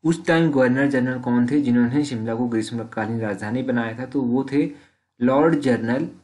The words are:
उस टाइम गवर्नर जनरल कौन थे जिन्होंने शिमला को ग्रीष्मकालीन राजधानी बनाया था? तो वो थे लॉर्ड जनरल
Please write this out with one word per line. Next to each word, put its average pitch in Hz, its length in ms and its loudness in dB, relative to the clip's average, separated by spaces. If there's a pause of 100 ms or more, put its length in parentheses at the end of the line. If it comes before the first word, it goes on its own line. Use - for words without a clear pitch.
उस 165 220 -2
टाइम 165 260 4
गवर्नर 131 360 2
जनरल 127 320 0
कौन 123 320 2
थे 147 100 2
जिन्होंने 123 420 2
शिमला 117 320 -4
को 120 120 -2
ग्रीष्मकालीन 113 720 -4
राजधानी 107 440 -4
बनाया 120 360 -2
था? 127 60 -8
तो 139 160 -4
वो 127 300 0
थे 143 180 0 (520)
लॉर्ड 143 380 4
जनरल 123 500 0 (140)